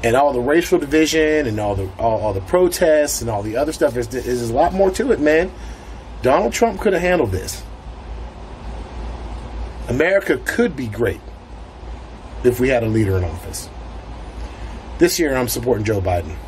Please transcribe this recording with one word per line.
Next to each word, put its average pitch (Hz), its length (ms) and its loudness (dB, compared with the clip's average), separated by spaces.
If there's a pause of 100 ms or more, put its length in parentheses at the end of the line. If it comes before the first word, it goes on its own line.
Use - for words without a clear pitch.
And 117 120 4
all 143 160 6
the 123 80 0
racial 160 400 4
division 151 640 4
and 107 140 0
all 104 160 0
the, 95 200 -2
all, 110 240 2
all 104 120 0
the 95 80 -2
protests 160 800 4
and 117 100 -4
all 104 140 -2
the 107 120 -4
other 147 140 0
stuff, 147 260 2
is, 117 160 -2
is 120 380 -2
a - 20 -2
lot 160 200 4
more 190 180 4
to 226 220 0
it, - 80 2
man. 156 320 4 (720)
Donald 180 300 4
Trump 220 280 2
could 208 120 2
have 170 100 2
handled 175 280 4
this. - 320 -6 (2250)
America 160 560 2
could 226 300 2
be 127 140 -4
great 104 320 0 (1200)
if 120 160 4
we 127 100 2
had 123 140 2
a 113 60 0
leader 107 280 2
in 92 60 2
office. 87 460 -8 (1300)
This 165 220 4
year, 139 160 0
I'm 127 100 0
supporting 117 380 -2
Joe 101 160 0
Biden. 87 340 -2 (140)